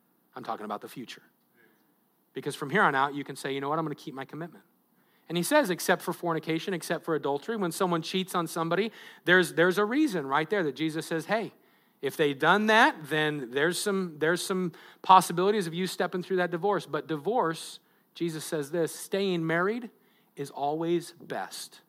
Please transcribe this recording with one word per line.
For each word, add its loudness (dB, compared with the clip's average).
I'm -12
talking -8
about -6
the -12
future. -14
Because -6
from -8
here 2
on 6
out, 2
you -6
can -10
say, -6
"You -4
know -4
what? 0
I'm -2
gonna -6
keep -12
my -10
commitment." -14
And -2
he 0
says, 4
"Except 2
for -4
fornication, -2
except -4
for 0
adultery." -2
When -2
someone 0
cheats -4
on 0
somebody, 0
there's, 6
there's 4
a 4
reason 0
right 0
there 2
that -2
Jesus -2
says, -4
"Hey, -2
if -4
they've 2
done 4
that, 4
then -2
there's 0
some, -2
there's 0
some -2
possibilities 6
of -6
you 0
stepping -4
through -2
that 2
divorce." -2
But -4
divorce, -2
Jesus -6
says -6
this, 0
"Staying -2
married 0
is -10
always -2
best." -12